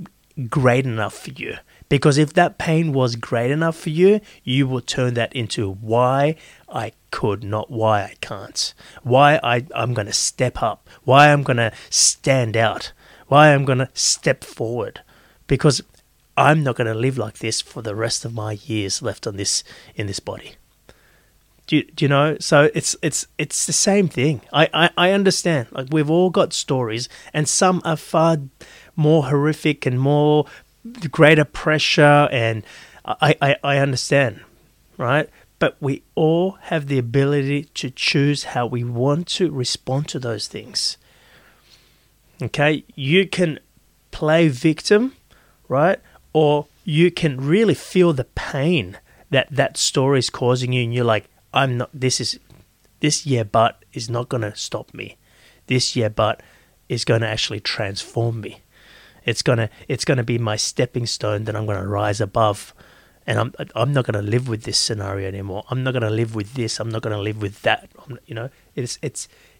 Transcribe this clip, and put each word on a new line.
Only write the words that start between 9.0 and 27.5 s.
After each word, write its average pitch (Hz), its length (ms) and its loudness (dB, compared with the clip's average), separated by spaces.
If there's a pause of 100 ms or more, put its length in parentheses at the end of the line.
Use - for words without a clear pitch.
Why 143 400 4
I, 120 320 -2
I'm 120 180 -4
gonna 110 200 -6
step - 500 -4
up. 110 260 -4 (140)
Why 143 300 8
I'm 143 100 2
gonna 120 300 0 (180)
stand 123 640 0
out. 110 360 0 (340)
Why 147 260 8
I'm 139 120 2
gonna 131 280 0
step - 520 -2
forward. 117 560 -8 (480)
Because 143 340 2 (540)
I'm 147 260 4
not 127 140 -2
gonna 113 180 -2
live 131 240 -2
like 107 200 -8
this 113 220 -4
for - 220 -12
the 107 140 -6
rest 113 280 -4
of 117 80 -8
my 107 200 -6
years 104 500 -6
left 104 240 -6
on 101 100 -8
this, - 280 -4 (320)
in 104 100 -4
this 98 140 -6
body. - 340 -12 (1120)
Do 156 120 2
you, - 40 0
do - 220 -4
you 139 40 4
know? 143 300 2
So 151 340 4
it's, - 300 -4
it's, - 240 -4 (100)
it's - 300 -6
the 175 60 -4
same 202 340 2
thing. 143 360 0 (100)
I, 151 200 4
I, 170 240 4
I 180 140 4
understand. 185 600 2
Like, 131 180 -10
we've 151 200 0
all 180 200 4
got 180 220 0
stories, 120 560 -4 (260)
and 151 140 0
some 185 360 2